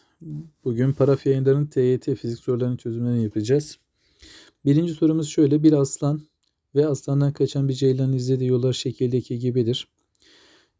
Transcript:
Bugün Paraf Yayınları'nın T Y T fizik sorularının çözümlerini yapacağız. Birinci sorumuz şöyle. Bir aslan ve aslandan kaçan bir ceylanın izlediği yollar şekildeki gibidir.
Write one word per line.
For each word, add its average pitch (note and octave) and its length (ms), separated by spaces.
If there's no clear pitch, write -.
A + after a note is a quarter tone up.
Bugün B2+ 280
Paraf C3+ 340
Yayınları'nın C3+ 400
T C#3+ 140
Y B2+ 200
T C#3 140
fizik A#2 240
sorularının B2 380
çözümlerini A#2+ 460
yapacağız. A2 560
Birinci D#3 300
sorumuz D#3 340
şöyle. D3+ 340
Bir D#3 100
aslan D3 480
ve D3 120
aslandan C#3 460
kaçan C#3 360
bir C3 60
ceylanın C3 380
izlediği B2+ 380
yollar B2+ 220
şekildeki B2 680
gibidir. B2 500